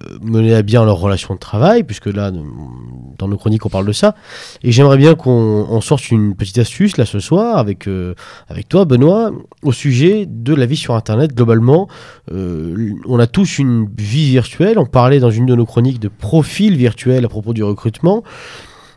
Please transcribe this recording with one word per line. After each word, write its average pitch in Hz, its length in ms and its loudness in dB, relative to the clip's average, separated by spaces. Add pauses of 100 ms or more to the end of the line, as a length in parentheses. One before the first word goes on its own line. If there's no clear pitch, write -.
(200)
mener 113 340 2
à 110 80 4
bien 110 220 2
leur 104 120 4
relation 98 380 -4
de 90 40 -10
travail, 185 460 0
puisque 113 220 -12
là, 101 260 -4 (840)
dans 98 120 -6
nos 101 80 -4
chroniques, 107 280 -2
on 101 40 -6
parle 95 180 -4
de 104 60 0
ça. 208 240 0 (480)
Et 120 80 2
j'aimerais 135 240 6
bien 151 180 6
qu'on, 131 160 -2 (400)
on 113 100 0
sorte - 300 -4
une 104 240 2
petite 95 240 -4
astuce, 190 380 0
là, 123 100 0
ce 101 140 -6
soir, 214 380 0
avec, 101 280 -4
euh, 92 280 -6 (340)
avec 85 200 -12
toi, 185 160 2
Benoît, 170 460 2 (320)
au 151 80 0
sujet 156 560 0
de 117 280 -4
la 131 120 2
vie 131 80 -4
sur 123 220 -4
Internet, 117 360 -2
globalement. 120 540 2 (460)
Euh, 90 580 -6 (160)
on 120 140 2
a 117 80 4
tous 185 320 0
une 117 360 0
vie 127 340 -2
virtuelle. 170 500 0
On 127 60 0
parlait 131 340 2
dans 120 100 4
une 117 160 0
de 123 80 2
nos 117 120 2
chroniques 123 340 -2
de 104 80 -6
profil 165 680 0
virtuel 123 480 0
à 110 40 -2
propos 107 260 -8
du 110 80 -4
recrutement. 113 600 -2 (720)